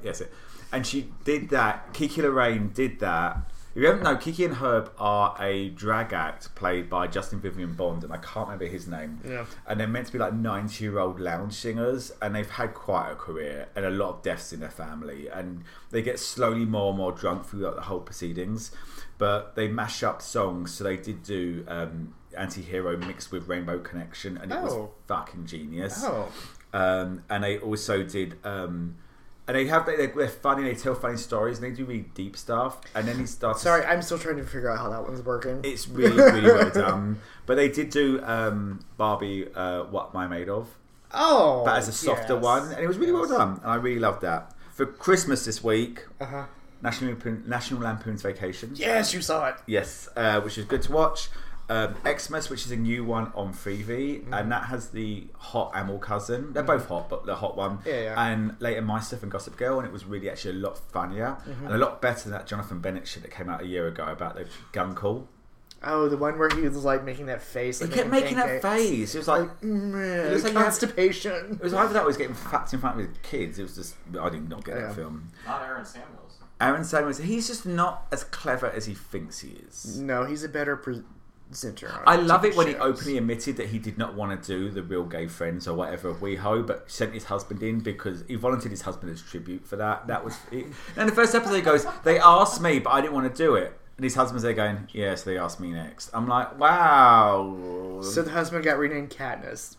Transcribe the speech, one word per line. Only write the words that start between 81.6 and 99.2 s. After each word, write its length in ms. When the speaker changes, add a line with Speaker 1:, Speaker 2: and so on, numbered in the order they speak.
Speaker 2:
on 140
Speaker 1:
I 80
love 280
Speaker 2:
T 80
V 20
Speaker 1:
it 40
when 120
he 60
Speaker 2:
shows. 80
Speaker 1:
openly 180
admitted 380
that 140
he 100
did 180
not 160
wanna 220
do 340
the 140
Real 200
Gay 220
Friends 400
or 80
whatever 400
WeHo, 500
but 240
sent 240
his 120
husband 400
in 160
because 480
he 80
volunteered 340
his 120
husband 280
as 100
tribute 460
for 80
that. 320
That 180
was 140
it. 140
And 120
the 60
first 200
episode 220
he 60
goes, 220
"They 160
asked 420
me, 160
but 120
I 100
didn't 140
wanna 160
do 260
it." 200
And 60
his 100
husband's 280
there 120
going, 380
"Yes, 300
they 140
asked 240
me 120
next." 420
I'm 120
like, 320
"Wow." 1400
Speaker 2:
So 200
the 80
husband 340
got 140
renamed 320
Katniss. 680